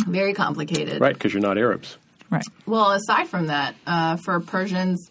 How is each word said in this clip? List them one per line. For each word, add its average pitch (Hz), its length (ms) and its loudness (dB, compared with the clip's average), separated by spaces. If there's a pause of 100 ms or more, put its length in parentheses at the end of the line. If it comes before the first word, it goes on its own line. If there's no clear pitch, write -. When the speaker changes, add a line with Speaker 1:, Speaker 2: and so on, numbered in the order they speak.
Speaker 1:
Very 190 260 0
complicated. 156 680 -2
Speaker 2:
Right, 139 180 2
'cause 98 140 0
you're 98 80 0
not 98 160 2
Arabs. 107 400 0 (320)
Speaker 3:
Right. - 140 0 (220)
Speaker 1:
Well, 214 260 4
aside 214 360 0
from 170 200 -2
that, 143 280 -2 (100)
uh, 165 300 2
for 175 240 -2
Persians, 185 720 -2